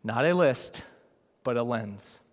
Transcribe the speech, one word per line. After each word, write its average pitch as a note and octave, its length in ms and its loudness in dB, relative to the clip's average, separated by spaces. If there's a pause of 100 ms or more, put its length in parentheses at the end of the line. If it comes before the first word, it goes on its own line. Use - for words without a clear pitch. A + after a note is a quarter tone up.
Not A2+ 220 0
a F3 100 4
list, D3 480 2 (640)
but B2 120 0
a A#2+ 60 2
lens. A2 580 -6 (120)